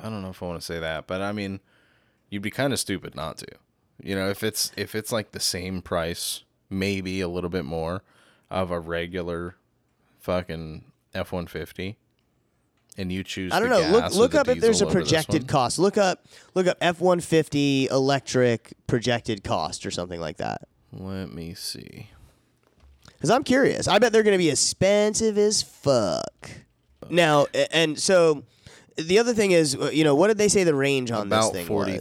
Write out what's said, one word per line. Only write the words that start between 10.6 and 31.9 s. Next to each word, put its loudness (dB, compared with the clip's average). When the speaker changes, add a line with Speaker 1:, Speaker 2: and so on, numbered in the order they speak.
Speaker 1:
F -6
one -6
fifty, -10
and -4
you -4
choose -8
Speaker 2:
I 0
don't 0
Speaker 1:
the 4
Speaker 2:
know. 2
Look, 6
Speaker 1:
gas -2
or 2
Speaker 2:
look 4
Speaker 1:
the 4
Speaker 2:
up -2
if 0
there's 4
a 2
Speaker 1:
diesel 2
over 2
this -2
Speaker 2:
projected 2
Speaker 1:
one. -12
Speaker 2:
cost. 0
Look 2
up, 2
look 2
up 2
F 0
one 4
fifty 2
electric 2
projected -2
cost -4
or -6
something -6
like -8
that. -6
Speaker 1:
Let -10
me -12
see. -14
Speaker 2:
'Cause 0
I'm 2
curious. 2
I 4
bet 4
they're 6
gonna 4
be 4
expensive 2
as 2
fuck. -2
Now, 4
a-, 0
and 0
so 4
the 2
other 2
thing 2
is, 4
uh, -2
you 4
know, 6
what 6
did 2
they 4
say 2
the 4
range 0
on -2
Speaker 1:
About 2
Speaker 2:
this -4
thing -4
was? -2
Speaker 1:
forty -4